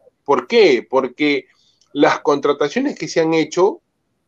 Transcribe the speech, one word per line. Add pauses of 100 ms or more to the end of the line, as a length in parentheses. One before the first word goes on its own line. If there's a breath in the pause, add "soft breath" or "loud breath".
(220)
¿Por
qué?
Porque (460)
las
contrataciones
que
se
han
hecho (480)